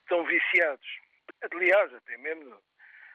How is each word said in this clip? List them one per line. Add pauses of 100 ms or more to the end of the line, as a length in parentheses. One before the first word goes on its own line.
estão
viciados. (640)
Aliás,
até
mesmo (640)